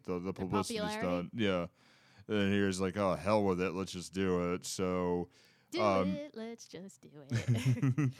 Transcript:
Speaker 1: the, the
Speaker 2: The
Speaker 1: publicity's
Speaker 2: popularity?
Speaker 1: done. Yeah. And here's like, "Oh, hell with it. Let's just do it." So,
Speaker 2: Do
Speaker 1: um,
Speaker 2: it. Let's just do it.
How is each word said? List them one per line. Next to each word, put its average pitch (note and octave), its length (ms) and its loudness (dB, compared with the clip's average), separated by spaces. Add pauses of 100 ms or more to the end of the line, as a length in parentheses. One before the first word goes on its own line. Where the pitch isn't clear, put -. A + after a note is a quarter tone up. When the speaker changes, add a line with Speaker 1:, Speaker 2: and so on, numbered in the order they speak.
Speaker 1:
the, F#2 100 -4
the F2 60 -2
Speaker 2:
The F#2 120 -4
Speaker 1:
publicity's F#2+ 500 -2
Speaker 2:
popularity? - 240 -4
Speaker 1:
done. F2+ 280 -2
Yeah. F#2+ 320 2 (640)
And G2+ 240 2
here's G2 280 2
like, F#2 160 -2
"Oh, G2 180 4
hell G2+ 300 2
with F#2 160 2
it. F2+ 120 0
Let's F#2 200 -4
just F2 200 -10
do F2+ 400 2
it." F2+ 140 -4
So, F2+ 640 -2 (420)
Speaker 2:
Do E4 100 -4
Speaker 1:
um, F#2+ 280 4
Speaker 2:
it. C#4+ 280 -6
Let's A3+ 300 -12
just - 360 -16
do D#3+ 60 -20 (220)
it. B2 880 2